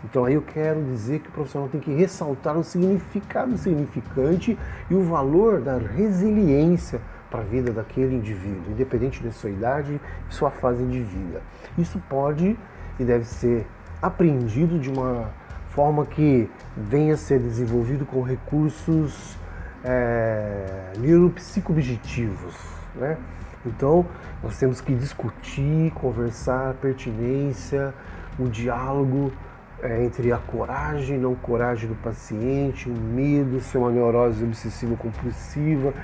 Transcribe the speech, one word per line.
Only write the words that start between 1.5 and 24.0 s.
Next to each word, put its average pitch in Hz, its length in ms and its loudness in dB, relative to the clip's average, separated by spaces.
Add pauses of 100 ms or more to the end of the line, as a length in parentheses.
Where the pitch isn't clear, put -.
tem 147 120 -4
que 143 140 -4
ressaltar 156 640 0
o 165 60 0
significado 196 920 0
significante 151 1000 0 (320)
e 165 40 4
o 190 100 4
valor 165 560 4
da 127 180 0
resiliência 175 1200 4 (300)
para 113 100 -4
a 110 40 -4
vida 120 280 0
daquele 131 440 0
indivíduo, 101 560 -4
independente 127 500 0
de 117 80 -4
sua 110 180 -8
idade 139 520 -2 (280)
e - 60 -10
sua 147 160 2
fase 123 340 0
de 127 160 -2
vida. 92 400 -6 (380)
Isso 170 320 -2
pode 151 480 2 (400)
e 131 60 0
deve 120 200 4
ser 117 400 0 (380)
aprendido 160 760 2
de 135 120 -2
uma 127 400 -2 (380)
forma 147 360 4
que 131 460 4 (260)
venha 143 380 2
a - 20 0
ser 139 220 2
desenvolvido 120 680 0
com 131 180 -2
recursos, 151 1160 0 (460)
é, 107 1120 0
neuropsicoobjetivos, 127 1600 2 (400)
né? 143 200 -2 (480)
Então, 139 400 4 (380)